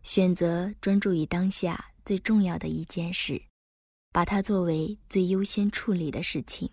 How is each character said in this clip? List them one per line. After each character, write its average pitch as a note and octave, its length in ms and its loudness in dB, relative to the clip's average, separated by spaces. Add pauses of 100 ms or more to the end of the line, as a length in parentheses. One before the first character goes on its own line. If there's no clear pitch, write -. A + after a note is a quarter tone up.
选 F#3 300 4
择 F3 460 0
专 G3 180 2
注 G3 160 0
于 D#3 100 0
当 F3+ 240 0
下 - 460 -2 (100)
最 G3 140 -2
重 G#3+ 240 4
要 E3+ 160 0
的 D#3+ 80 -6
一 D#3+ 200 -4
件 F3 280 -4
事， - 260 0 (720)
把 F3 140 2
它 G3 180 0
作 G3 200 0
为 E3 360 -2 (100)
最 F#3 200 0
优 F#3+ 160 0
先 G3+ 260 2
处 - 220 -4
理 E3 180 -2
的 E3+ 140 -6
事 C3+ 200 -2
情。 - 280 -6